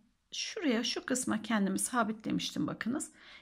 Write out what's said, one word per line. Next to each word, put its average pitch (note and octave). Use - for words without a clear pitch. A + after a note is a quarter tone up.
şuraya, C4
şu -
kısma A3
kendimi G3
sabitlemiştim -
bakınız. A3+